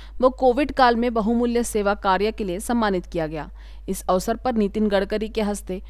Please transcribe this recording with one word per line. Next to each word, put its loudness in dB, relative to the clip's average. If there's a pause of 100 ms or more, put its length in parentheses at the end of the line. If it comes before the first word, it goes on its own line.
(220)
व 6
कोविड 2
काल 6
में 0
बहुमूल्य 2
सेवा 0
कार्य 2
के -6
लिए -4
सम्मानित 0
किया -4
गया। -8 (400)
इस -6
अवसर 0
पर -2
नितिन 2
गडकरी 0
के -4
हस्ते -4